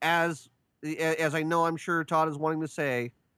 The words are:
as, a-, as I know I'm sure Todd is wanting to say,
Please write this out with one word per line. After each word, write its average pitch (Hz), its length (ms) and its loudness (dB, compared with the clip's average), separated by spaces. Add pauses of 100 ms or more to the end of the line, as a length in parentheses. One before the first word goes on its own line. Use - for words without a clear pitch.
as, 165 440 0 (360)
a-, 160 360 0
as 156 140 2
I 160 100 0
know 165 220 2
I'm 165 120 0
sure 165 260 -2
Todd 160 260 2
is 143 80 -6
wanting 156 240 -2
to 160 60 -4
say, 123 440 -2 (260)